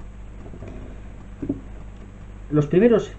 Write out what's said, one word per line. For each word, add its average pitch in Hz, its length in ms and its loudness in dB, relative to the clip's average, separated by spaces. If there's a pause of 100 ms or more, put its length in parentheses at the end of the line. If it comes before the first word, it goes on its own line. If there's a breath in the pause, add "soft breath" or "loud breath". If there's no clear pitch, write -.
(2500)
Los 147 180 4
primeros, 208 520 6